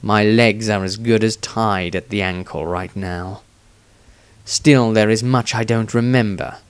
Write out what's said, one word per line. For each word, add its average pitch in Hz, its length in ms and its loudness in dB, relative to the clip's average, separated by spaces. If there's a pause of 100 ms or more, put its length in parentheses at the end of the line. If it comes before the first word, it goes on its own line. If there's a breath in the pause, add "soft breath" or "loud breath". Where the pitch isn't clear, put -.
My 107 200 0
legs 110 460 2
are 104 160 0
as 95 120 -4
good 113 280 2
as 110 120 0
tied 95 600 -2
at 90 120 -6
the 101 140 -4
ankle 90 440 -6
right 90 280 -6
now. 92 480 -8 (1000 soft breath)
Still, 127 480 4
there 110 180 4
is 110 120 2
much 123 320 0
I 117 100 -2
don't 113 280 -2
remember. 117 680 0 (120)